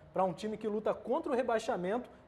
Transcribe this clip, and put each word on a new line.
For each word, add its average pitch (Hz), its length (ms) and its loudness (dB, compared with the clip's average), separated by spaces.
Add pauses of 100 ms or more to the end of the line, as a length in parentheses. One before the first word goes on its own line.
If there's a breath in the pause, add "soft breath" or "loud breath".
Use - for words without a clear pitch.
(120 loud breath)
Pra 185 120 2
um 185 80 2
time 214 240 -4
que 220 100 -4
luta 214 260 0
contra 311 380 -2
o 269 60 2
rebaixamento 226 760 0 (160 loud breath)